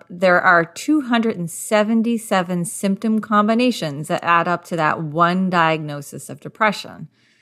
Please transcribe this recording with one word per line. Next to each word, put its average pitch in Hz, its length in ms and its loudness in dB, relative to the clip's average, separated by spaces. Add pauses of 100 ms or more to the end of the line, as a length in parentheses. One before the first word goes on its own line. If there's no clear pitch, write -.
there 180 320 2
are 175 240 4
two 294 380 -2
hundred 233 340 0
and 175 120 -4
seventy-seven 214 1160 0
symptom 208 560 -2
combinations 208 880 0
that 170 160 -2
add 170 240 4
up 175 160 -2
to - 100 -8
that 160 260 0
one 170 480 0
diagnosis 160 800 -2
of 139 120 -16
depression. 151 640 -4 (360)